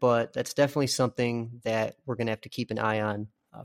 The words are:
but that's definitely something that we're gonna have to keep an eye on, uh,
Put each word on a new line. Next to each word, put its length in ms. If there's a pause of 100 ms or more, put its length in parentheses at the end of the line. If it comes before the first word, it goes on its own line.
but 320
that's 220
definitely 340
something 760
that 420
we're 120
gonna 160
have 80
to 80
keep 240
an 80
eye 200
on, 280 (280)
uh, 80